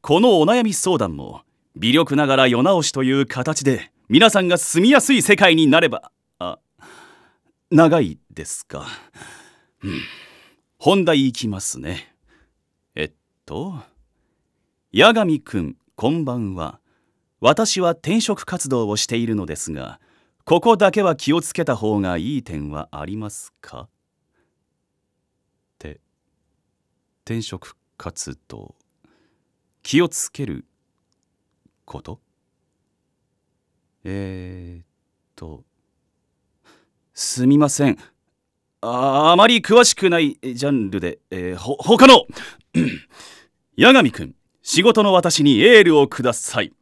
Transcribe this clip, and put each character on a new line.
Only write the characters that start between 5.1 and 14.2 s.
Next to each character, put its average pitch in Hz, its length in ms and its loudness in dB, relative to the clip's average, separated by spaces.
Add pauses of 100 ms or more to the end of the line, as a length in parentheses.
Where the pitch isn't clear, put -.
い 226 100 2
世 202 140 2
界 185 180 4
に 160 140 2
な 147 100 4
れ 170 100 2
ば、 - 220 -8 (300)
あ、 90 180 -10 (1120)
長 160 300 4
い 80 180 -6 (140)
で 76 140 -16
す - 200 -14
か。 69 220 -16 (960)
う - 20 -10
ん。 78 140 -10 (760)
本 190 280 0
題 143 240 2
い 123 40 -4
き - 140 -10
ま 98 140 -8
す - 180 -10
ね。 78 340 -12 (840)
え 78 80 -6
っ 78 80 -12 (340)
と、 143 340 -12 (1120)